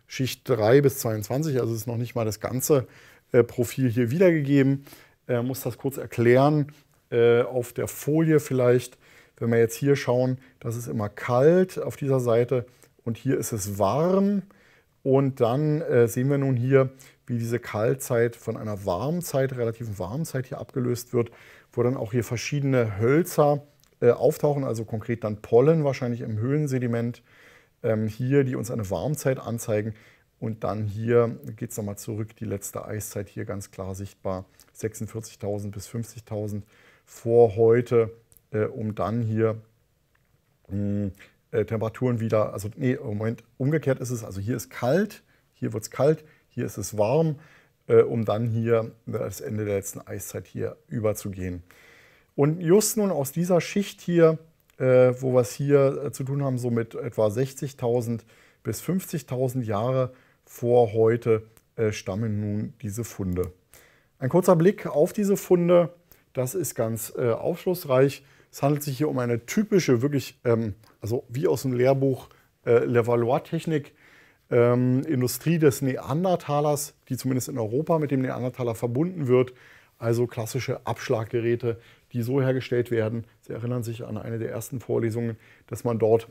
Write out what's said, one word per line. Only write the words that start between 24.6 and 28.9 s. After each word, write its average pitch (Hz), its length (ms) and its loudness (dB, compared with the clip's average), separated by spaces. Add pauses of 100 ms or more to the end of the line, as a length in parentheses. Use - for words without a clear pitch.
also 113 220 -4
konkret 113 360 -6
dann 107 200 -4
Pollen 156 420 4
wahrscheinlich 123 380 -2
im 113 160 -6
Höhlensediment, 123 840 -2 (600)
ähm, 110 260 0
hier, 131 360 2
die 127 120 -4
uns 123 140 -6
eine 110 200 -6